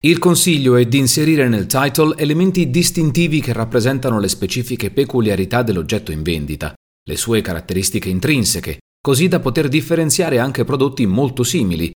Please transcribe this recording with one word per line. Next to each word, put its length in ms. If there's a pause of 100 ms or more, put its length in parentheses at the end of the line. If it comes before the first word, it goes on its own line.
Il 160
consiglio 580
è 80
di 140
inserire 500
nel 160
title 540
elementi 500
distintivi 720
che 140
rappresentano 680
le 80
specifiche 600
peculiarità 720
dell'oggetto 500
in 100
vendita, 520 (280)
le 140
sue 240
caratteristiche 720
intrinseche, 720 (200)
così 280
da 120
poter 280
differenziare 680
anche 260
prodotti 420
molto 380
simili 520